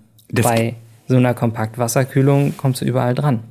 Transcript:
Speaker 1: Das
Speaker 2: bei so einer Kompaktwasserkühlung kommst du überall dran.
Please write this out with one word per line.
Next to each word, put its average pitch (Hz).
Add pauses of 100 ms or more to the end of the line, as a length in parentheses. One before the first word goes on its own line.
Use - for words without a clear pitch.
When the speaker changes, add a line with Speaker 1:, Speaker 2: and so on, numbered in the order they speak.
(300)
Speaker 1:
Das 113
Speaker 2:
bei 113 (320)
so 131
einer 123
Kompaktwasserkühlung 127
kommst 131
du -
überall 123
dran. 139 (120)